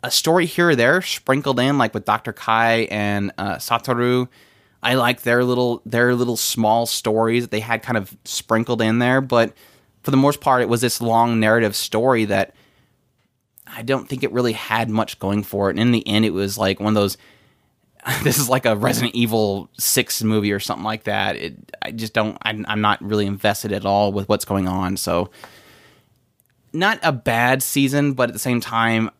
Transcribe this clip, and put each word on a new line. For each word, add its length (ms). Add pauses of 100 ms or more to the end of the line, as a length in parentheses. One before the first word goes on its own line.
a 80
story 340
here 240
or 60
there 260
sprinkled 580
in, 180
like 160
with 120
Doctor 280
Kai 580
and, 460
uh, 180
Satoru. 720 (560)
I 120
liked 280
their 200
little, 420
their 300
little 220
small 480
stories 580
that 80
they 80
had 240
kind 140
of 180 (100)
sprinkled 560
in 180
there, 220
but 320 (500)
for 80
the 60
most 240
part, 200
it 80
was 120
this 200
long 380
narrative 360
story 500
that 300 (1120)
I 160
don't 260
think 140
it 80
really 220
had 360
much 300
going 240
for 260
it. 40
And 60
in 120
the 160
end, 180
it 80
was 240
like 220
one 100
of 120
those, 160 (500)
<laughs> 560
this 160
is 100
like 160
a 100
Resident 400
Evil 540 (100)
six 440
movie 280
or 80
something 240
like 200
that. 320
It, 200 (260)
I 100
just 220
don't, 280
I, 260
I'm 140
not 220
really 240
invested 440
at 140
all 260
with 160
what's 180
going 220
on. 300
So 320 (1400)
not 300
a 80
bad 500
season, 520
but 160
at 40
the 60
same 220
time 580